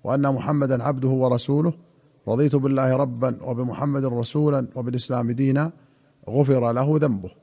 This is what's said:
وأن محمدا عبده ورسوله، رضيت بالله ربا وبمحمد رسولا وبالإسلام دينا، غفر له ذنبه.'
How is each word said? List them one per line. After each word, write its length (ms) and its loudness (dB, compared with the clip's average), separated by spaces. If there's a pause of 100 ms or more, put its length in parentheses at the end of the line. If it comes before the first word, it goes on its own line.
وأن 300 0
محمدا 500 -2
عبده 240 -2
ورسوله، 640 2 (560)
رضيت 280 2
بالله 400 2
ربا 460 -2
وبمحمد 640 -4
رسولا 680 0
وبالإسلام 560 -4
دينا، 420 0 (560)
غفر 440 2
له 260 2
ذنبه.' 320 0 (120)